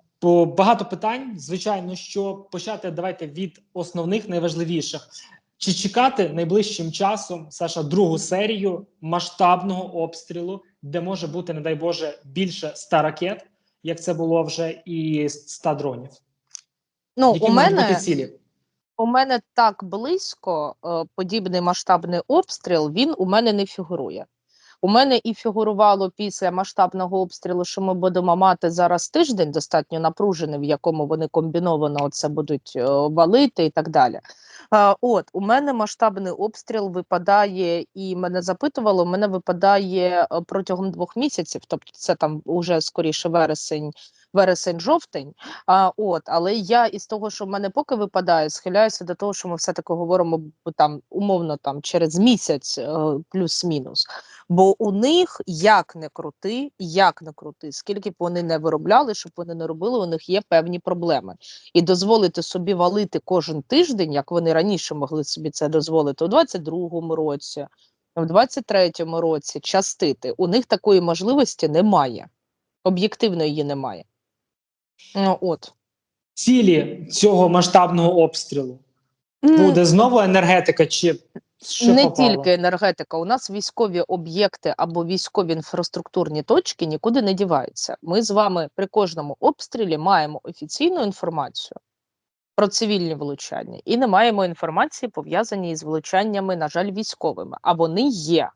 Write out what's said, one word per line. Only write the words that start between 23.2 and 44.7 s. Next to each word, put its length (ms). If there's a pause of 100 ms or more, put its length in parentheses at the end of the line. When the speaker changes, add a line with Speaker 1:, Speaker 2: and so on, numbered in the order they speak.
Speaker 2:
мене 260
не 140
фігурує. 600 (540)
У 80
мене 360
і 100
фігурувало 760
після 400
масштабного 680
обстрілу, 440
що 160
ми 140
будемо 420
мати 340
зараз 380
тиждень 420
достатньо 500
напружений, 580
в 60
якому 420
вони 220
комбіновано 760
оце 240
будуть, 480
е, 140
валити 720
і 60
так 180
далі. 320 (540)
Е, 260
от, 320
у 80
мене 320
масштабний 600
обстріл 580
випадає, 920 (100)
і 220
мене 260
запитували, 600
у 40
мене 200
випадає, 1040
е, 140
протягом 440
двох 260
місяців, 520
тобто 260
це 200
там 300
уже 360
скоріше 480
вересень, 640 (400)
вересень-жовтень. 1040 (320)